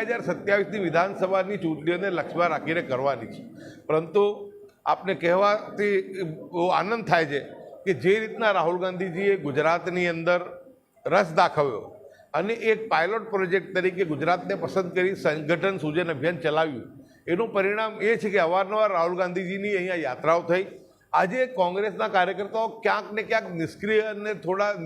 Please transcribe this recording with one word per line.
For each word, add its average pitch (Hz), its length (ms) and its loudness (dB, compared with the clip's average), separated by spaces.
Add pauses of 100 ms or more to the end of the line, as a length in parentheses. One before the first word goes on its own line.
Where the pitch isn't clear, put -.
હજાર 233 220 -2
સત્યાવીસની 196 580 0
વિધાનસભાની 185 800 2
ચૂંટણીઓને 165 440 0 (100)
લક્ષ્યમાં 165 340 0
રાખીને 156 280 0 (100)
કરવાની 127 420 0
છે. - 80 -14 (460)
પરંતુ 160 360 4 (680)
આપને 185 220 0 (100)
કહેવાથી 202 720 2 (580)
બહુ 175 160 2 (100)
આનંદ 214 320 -2
થાય 165 220 4
છે 139 80 -2 (420)
કે 170 220 0
જે 190 180 6
રીતના 214 360 0
રાહુલ 175 260 2
ગાંધીજીએ 185 520 0 (100)
ગુજરાતની 165 680 0
અંદર 175 260 0 (640)
રસ 170 240 2 (120)
દાખવ્યો 143 440 2 (520)
અને 202 160 -2 (180)
એક 214 80 2 (120)
પાયલોટ 196 440 0
પ્રોજેક્ટ 185 400 0
તરીકે 185 280 0 (100)
ગુજરાતને 175 500 0
પસંદ 180 340 -2
કરી 185 240 2
સંગઠન 165 640 0
સૂજન 165 300 0
અભિયાન 151 300 -2
ચલાવ્યું, 151 400 0 (480)
એનું 214 240 0
પરિણામ 208 380 0 (140)
એ 226 140 4
છે 214 120 -2
કે 202 140 4
અવારનવાર 196 500 2
રાહુલ 175 240 2
ગાંધીજીની 190 580 -2
અહીંયા 175 280 -2
યાત્રાઓ 156 420 2
થઈ. 185 160 2 (540)
આજે 190 200 2 (220)
કોંગ્રેસના 196 540 -2
કાર્યકર્તાઓ 196 520 0 (160)
ક્યાંક 202 240 2 (100)
ને 220 120 -2
ક્યાંક 220 180 0 (140)
નિષ્ક્રિય 214 520 0
અને 208 180 -6 (140)
થોડા 202 260 0 (140)